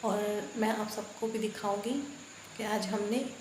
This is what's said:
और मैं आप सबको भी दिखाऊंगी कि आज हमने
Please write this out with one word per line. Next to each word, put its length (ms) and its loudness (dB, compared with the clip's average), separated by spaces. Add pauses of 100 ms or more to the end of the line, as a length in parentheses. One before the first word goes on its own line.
और 180 4 (340)
मैं 120 4
आप 220 2
सबको 360 -4
भी 120 0
दिखाऊंगी 600 0 (580)
कि 140 -2
आज 160 2
हमने 380 2 (160)